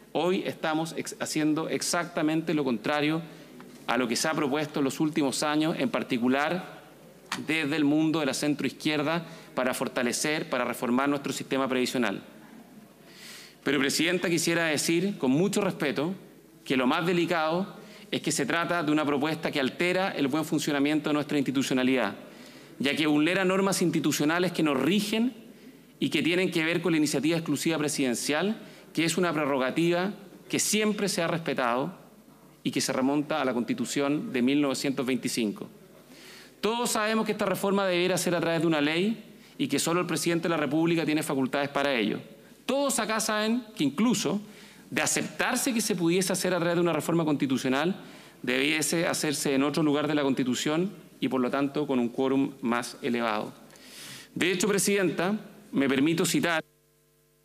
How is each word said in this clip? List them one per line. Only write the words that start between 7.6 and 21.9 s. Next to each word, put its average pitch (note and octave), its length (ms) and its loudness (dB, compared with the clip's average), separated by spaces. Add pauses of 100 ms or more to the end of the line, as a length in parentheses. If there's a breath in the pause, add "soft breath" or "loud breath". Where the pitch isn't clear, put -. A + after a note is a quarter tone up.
el D#3 80 2
mundo D#3 380 4
de D3 40 0
la C3 80 0
centroizquierda, D3+ 920 0 (280 loud breath)
para B2+ 200 0
fortalecer, B2+ 760 0
para B2 160 0
reformar B2 440 0
nuestro C#3+ 240 -2
sistema C3+ 340 -2
previsional. B2 560 0 (1400 loud breath)
Pero, C#3 160 2
Presidenta, E3 500 2
quisiera E3+ 360 2
decir, E3+ 520 0
con B2+ 140 2
mucho G3 280 2
respeto, E3 560 -2 (480)
que C3+ 140 0
lo B2+ 100 2
más E3 180 0
delicado F3 720 0 (340 loud breath)
es B2+ 120 -4
que E3 100 -2
se D3 140 0
trata E3+ 380 0
de D3 80 0
una D3+ 140 2
propuesta D#3 460 -2
que D3 80 -2
altera F3+ 520 0
el C#3 160 -2
buen D3+ 180 -2
funcionamiento D3 640 0
de D3 40 2
nuestra D3 240 0
institucionalidad, B2+ 800 0 (640 loud breath)